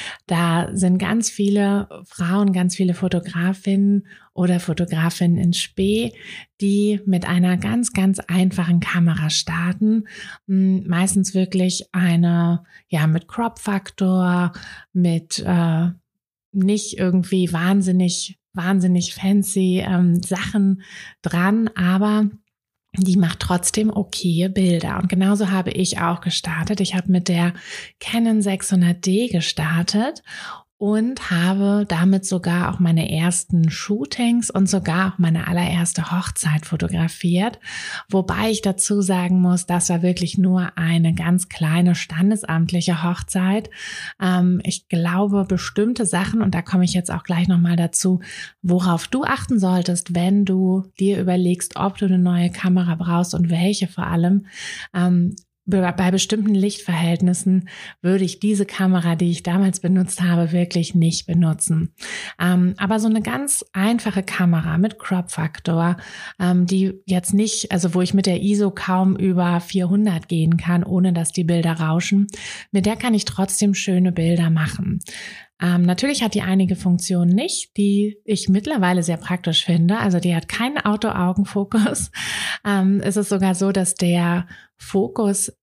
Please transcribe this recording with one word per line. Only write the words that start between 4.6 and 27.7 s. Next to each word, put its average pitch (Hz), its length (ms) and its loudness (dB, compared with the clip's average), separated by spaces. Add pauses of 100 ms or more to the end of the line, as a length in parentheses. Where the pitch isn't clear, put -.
in 175 140 2
Spe, 208 580 -2 (500)
die 202 460 2
mit 185 180 2
einer 180 320 2
ganz, 214 360 -2
ganz 190 260 2
einfachen 180 600 2
Kamera 160 500 0
starten. 180 800 -2 (400)
M, 190 400 2
meistens 190 460 0
wirklich 185 580 0
eine, 170 720 2 (240)
ja, 156 180 0
mit 160 220 0
Crop-Faktor, 185 1200 -2 (400)
mit, 170 540 0
äh, 170 440 2 (600)
nicht 196 480 0
irgendwie 180 540 0
wahnsinnig, 180 880 0 (140)
wahnsinnig 180 600 0
fancy, 190 720 0
ähm, 180 340 2
Sachen 190 640 -2 (400)
dran, 202 540 0
aber 202 520 2 (680)
die 185 200 2
macht 170 240 0
trotzdem 190 500 -2
okaye 180 580 -2
Bilder. 180 500 0
Und 180 100 0
genauso 190 420 2
habe 190 200 -2
ich - 300 -2
auch 170 200 -2
gestartet. 170 600 -4
Ich 190 140 -2
habe 185 160 -2
mit 180 180 2
der 175 260 0 (460)